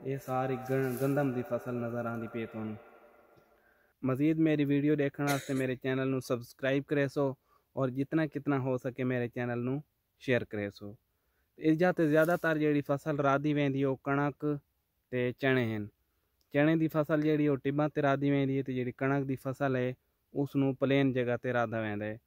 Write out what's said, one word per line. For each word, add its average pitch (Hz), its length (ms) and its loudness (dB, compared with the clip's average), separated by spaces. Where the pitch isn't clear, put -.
ये 135 160 -6
सारी 131 400 -2
गं-, 131 400 -2
गंदम 139 340 0
दी 123 80 -2
फसल 120 340 -4
नज़र 117 320 -4
आंदी 113 200 -6
पई 117 120 -8
है 113 60 -4
तुहानू। 110 300 -8
मज़ीद 143 360 0
मेरी 156 260 4
वीडियो 143 300 2
देखण 143 300 -2
वास्ते 139 280 -2
मेरे 131 220 -2
चैनल 131 320 -2
नू 135 140 -2
सब्सक्राइब 131 640 -2
करे 143 260 0
सो 143 140 -2
और 131 140 0
जितना 139 380 -2
कितना 143 300 -2
हो 131 200 -2
सके 127 260 -6
मेरे 123 240 0
चैनल 120 320 -4
नू 123 160 -2
शेयर 120 220 2
करे 104 260 -4
सो। 104 180 -16
इस 160 180 4
जगह 180 140 4
ते 170 160 2
ज़्यादातर 160 500 4
जिहड़ी 151 240 2
फसल 143 380 -2
रादी 143 340 2
वेंदी 143 260 2
है, 139 60 2
ओह 135 200 0
कणक 143 400 0
ते 123 200 0
चने 131 240 4
हन। 107 220 -4
चने 151 220 4
दी 160 140 0
फसल 151 320 0
जिहड़ी 151 260 2
ओह 139 160 2
टिब्बां 143 260 0
ते 151 120 -4
रादी 139 300 2
वेंदी 135 260 0
है 135 60 -2
ते 131 100 -6
जिहड़ी 127 240 -2
कणक 139 260 0
दी 135 140 -2
फसल 135 400 -2
है, 127 180 -2
उस 139 220 -2
नू 135 200 2
प्लेन 135 380 2
जगह 120 240 0
ते 127 140 -4
राधा 117 280 0
वेंदा 107 260 -4
है। 107 220 -8